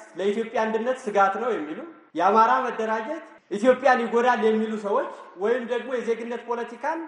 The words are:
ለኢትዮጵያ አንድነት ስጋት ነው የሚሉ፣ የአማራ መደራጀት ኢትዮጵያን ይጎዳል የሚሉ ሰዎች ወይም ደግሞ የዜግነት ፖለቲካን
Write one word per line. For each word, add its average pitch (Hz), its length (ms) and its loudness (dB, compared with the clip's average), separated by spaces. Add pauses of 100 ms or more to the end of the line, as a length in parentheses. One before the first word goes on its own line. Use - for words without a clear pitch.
(140)
ለኢትዮጵያ 214 460 -2
አንድነት 226 380 -2
ስጋት 196 380 2
ነው 233 160 -4
የሚሉ፣ 156 280 -6 (340)
የአማራ 214 380 6 (100)
መደራጀት 220 640 -4 (260)
ኢትዮጵያን 247 500 4
ይጎዳል 233 420 2
የሚሉ 220 360 2
ሰዎች 208 320 -2 (280)
ወይም 233 280 0
ደግሞ 233 260 -4
የዜግነት 233 520 -4
ፖለቲካን 240 640 -6